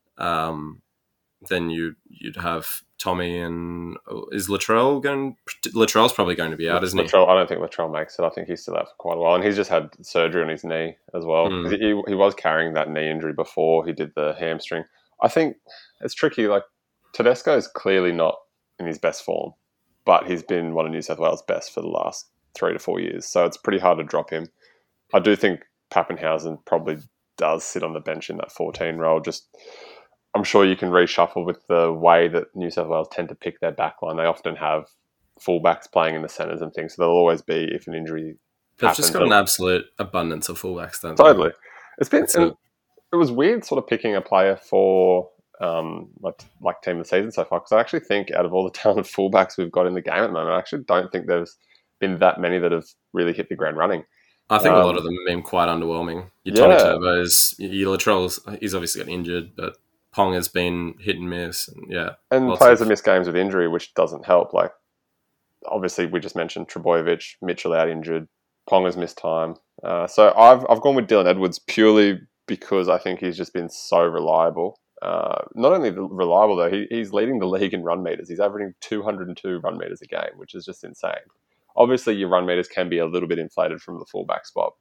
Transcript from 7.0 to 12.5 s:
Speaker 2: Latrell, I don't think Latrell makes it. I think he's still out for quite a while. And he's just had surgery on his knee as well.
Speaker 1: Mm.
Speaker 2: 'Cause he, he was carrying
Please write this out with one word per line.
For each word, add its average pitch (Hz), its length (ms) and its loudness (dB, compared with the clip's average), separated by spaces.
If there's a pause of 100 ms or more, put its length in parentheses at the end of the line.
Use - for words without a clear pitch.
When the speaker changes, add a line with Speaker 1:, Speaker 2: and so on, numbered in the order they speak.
Speaker 2:
Latrell, 90 220 6
I 92 80 6
don't 92 140 4
think 87 120 -4
Latrell 82 300 -6
makes 78 260 -8
it. 90 60 -2
I 82 60 0
think 90 180 -10
he's 87 140 -8
still 85 160 -8
out 82 120 -6
for - 80 -20
quite 85 200 -6
a - 20 -6
while. 85 160 4
And 90 80 0
he's 101 120 2
just 101 140 -2
had 82 200 0 (160)
surgery 82 380 0
on 80 60 -4
his 80 140 -8
knee 82 320 -6 (180)
as 85 120 -8
well. 82 240 2
Speaker 1:
Mm. 90 140 -4
Speaker 2:
'Cause 87 100 -4
he, 104 340 0
he 101 80 -2
was 98 180 4
carrying 80 400 -2